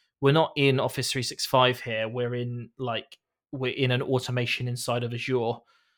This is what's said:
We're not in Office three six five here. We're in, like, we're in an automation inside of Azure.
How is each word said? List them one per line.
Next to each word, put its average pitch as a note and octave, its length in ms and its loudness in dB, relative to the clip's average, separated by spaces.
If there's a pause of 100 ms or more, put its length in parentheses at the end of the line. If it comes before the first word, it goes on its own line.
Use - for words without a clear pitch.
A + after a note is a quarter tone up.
(200)
We're C#3 120 6
not D#3+ 240 4
in C#3 220 4
Office B2 320 -2
three C3 120 -2
six - 240 -6
five B2+ 340 4
here. A2 260 -4
We're A#2+ 280 -4
in, A#2+ 340 -6 (100)
like, A#2 400 -6 (320)
we're B2+ 220 -2
in B2+ 200 2
an B2+ 100 2
automation B2 680 -2
inside A#2+ 360 -2
of A#2+ 100 -6
Azure. A#2 400 -2 (440)